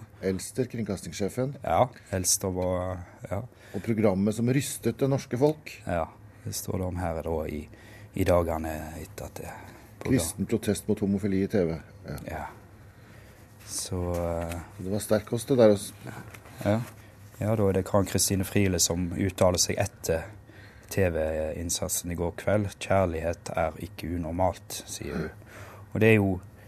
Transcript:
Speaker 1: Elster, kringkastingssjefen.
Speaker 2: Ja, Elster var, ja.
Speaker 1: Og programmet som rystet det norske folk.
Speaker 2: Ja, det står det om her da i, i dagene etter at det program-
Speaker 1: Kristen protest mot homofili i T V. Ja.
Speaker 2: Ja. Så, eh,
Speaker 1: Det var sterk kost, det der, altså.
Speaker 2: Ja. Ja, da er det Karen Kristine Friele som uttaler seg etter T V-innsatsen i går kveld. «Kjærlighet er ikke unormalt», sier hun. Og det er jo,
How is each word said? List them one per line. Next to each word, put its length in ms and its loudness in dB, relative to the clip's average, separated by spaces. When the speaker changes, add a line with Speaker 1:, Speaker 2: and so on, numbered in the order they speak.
Speaker 1:
Elster, 440 -2
kringkastingssjefen. 960 -4
Speaker 2:
Ja, 240 4
Elster 400 0
var, 460 -2
ja. 140 -4
Speaker 1:
Og 80 -6
programmet 540 4
som 120 0
rystet 500 0
det 120 2
norske 280 -2
folk. 500 0
Speaker 2:
Ja, 200 0
det 100 -8
står 240 -4
det 100 -2
om 100 -6
her 240 -2
da 240 -2
i, 220 -8
i 80 0
dagene 800 2
etter 240 -12
at 100 -14
det 140 -12
program- 200 2
Speaker 1:
Kristen 260 -2
protest 420 0
mot 120 2
homofili 440 2
i 40 2
T 160 4
V. 160 0
Ja. 100 -8
Speaker 2:
Ja. 180 -8
Så, 300 -6
eh, 440 -2
Speaker 1:
Det 80 -6
var 80 0
sterk 260 2
kost, 220 -4
det 100 2
der, 120 10
altså. 240 2
Speaker 2:
Ja. 160 4
Ja, 160 0
da 140 2
er 20 4
det 140 2
Karen 200 4
Kristine 380 0
Friele 360 2
som 320 0
uttaler 460 2
seg 200 0
etter 480 -2
T 200 2
V-innsatsen 1040 -2
i 40 -2
går 200 -2
kveld. 320 2
«Kjærlighet 760 0
er 240 2
ikke 360 -8
unormalt», 680 -2
sier 300 -8
hun. 140 -4
Og 80 0
det 80 10
er 60 10
jo, 240 4